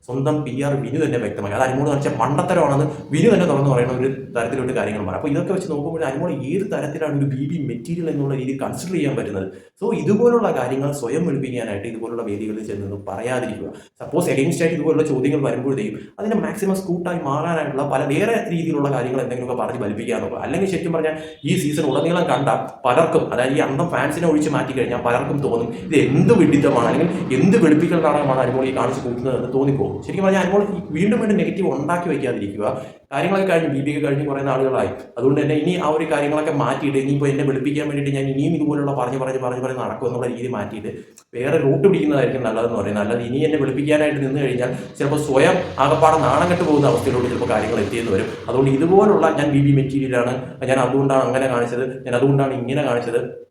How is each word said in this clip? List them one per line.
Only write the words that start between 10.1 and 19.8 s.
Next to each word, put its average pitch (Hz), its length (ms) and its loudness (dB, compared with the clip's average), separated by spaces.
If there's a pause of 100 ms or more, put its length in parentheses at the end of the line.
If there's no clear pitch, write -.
കാര്യങ്ങൾ 135 320 -2 (120)
സ്വയം 131 260 -2
വെളുപ്പിക്കാനായിട്ട് 117 640 -4
ഇതുപോലുള്ള 113 380 -8
വേദികളിൽ 107 400 -6
ചെന്ന് 101 280 -8 (140)
പറയാതിരിക്കുക. 110 580 -4 (320)
സപ്പോസ് 160 320 0
against 139 300 2
ആയിട്ട് 165 160 0
ഇതുപോലുള്ള 151 320 2
ചോദ്യങ്ങൾ 143 360 0
വരുമ്പോഴത്തേക്കും 127 540 -2 (180)
അതിനെ 214 260 -2
മാക്സിമം 190 360 -2
സ്കൂട്ടായി 175 480 -4
മാറാനായിട്ടുള്ള 147 640 -2
പല 135 80 2 (140)
വേറെ 208 200 2 (180)
രീതിയിലുള്ള 151 440 0
കാര്യങ്ങൾ 127 280 0
എന്തെങ്കിലുമൊക്കെ 120 380 -4
പറഞ്ഞ് 113 220 -4